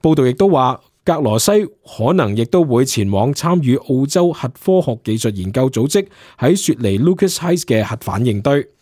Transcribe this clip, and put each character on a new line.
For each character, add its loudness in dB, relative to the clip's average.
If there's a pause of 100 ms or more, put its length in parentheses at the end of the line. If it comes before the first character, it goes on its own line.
報 2
道 2
亦 0
都 2
話， 0 (240)
格 0
羅 0
西 0 (480)
可 0
能 0
亦 -2
都 2
會 2
前 -2
往 0
參 0
與 2
澳 -2
洲 0
核 -8
科 0
學 -4
技 -2
術 -2
研 -6
究 0
組 -2
織 -2 (320)
喺 2
雪 -2
梨 0
Lucas 0
Heights -2
嘅 2
核 -6
反 -4
應 -2
堆。 0 (160)